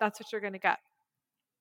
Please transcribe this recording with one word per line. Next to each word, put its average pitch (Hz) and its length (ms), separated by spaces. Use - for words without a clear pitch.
that's 208 180
what - 140
you're 214 80
gonna 196 180
get. - 200